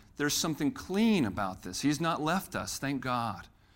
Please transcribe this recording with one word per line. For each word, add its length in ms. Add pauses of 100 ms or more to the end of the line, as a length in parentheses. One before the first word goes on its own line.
(180)
there's 160
something 380
clean 540
about 380
this. 180
He's 200
not 200
left 340
us, 220
thank 240
God, 460 (280)